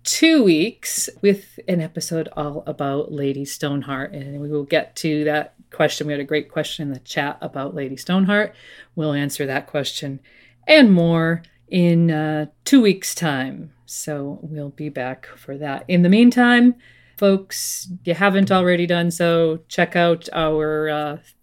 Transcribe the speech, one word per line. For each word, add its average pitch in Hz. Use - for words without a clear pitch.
two 320
weeks 180
with 196
an 180
episode 160
all 147
about 143
Lady 139
Stoneheart. 139
And 143
we 147
will 147
get -
to 151
that 147
question. 151
We 147
had 143
a 139
great 147
question 151
in 139
the 131
chat -
about 143
Lady 135
Stoneheart. 196
We'll 151
answer 143
that 135
question 139
and 269
more 170
in, 170
uh, 156
two 269
weeks' 190
time. 139
So 143
we'll 147
be 151
back 131
for -
that. 139
In 175
the 175
meantime, 240
folks, -
if -
you 170
haven't 196
already 180
done 170
so, 165
check 170
out 170
our, 156
uh, 151